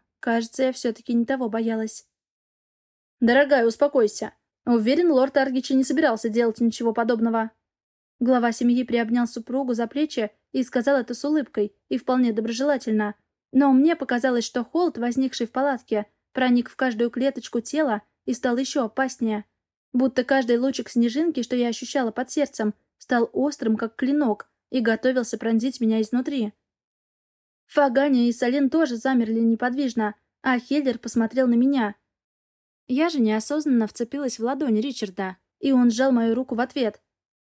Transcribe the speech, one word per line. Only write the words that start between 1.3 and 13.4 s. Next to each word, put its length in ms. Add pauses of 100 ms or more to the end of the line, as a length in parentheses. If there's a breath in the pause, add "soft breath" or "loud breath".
боялась. 580 (1120)
«Дорогая, 460
успокойся. 680 (320)
Уверен, 460
лорд 260
Аргич 340
и 40
не 80
собирался 460
делать 300
ничего 340
подобного». 580 (680)
Глава 320
семьи 320
приобнял 440
супругу 460
за 140
плечи 440 (200)
и 120
сказал 340
это 160
с 120
улыбкой 500 (140)
и 80
вполне 340
доброжелательно. 840 (360)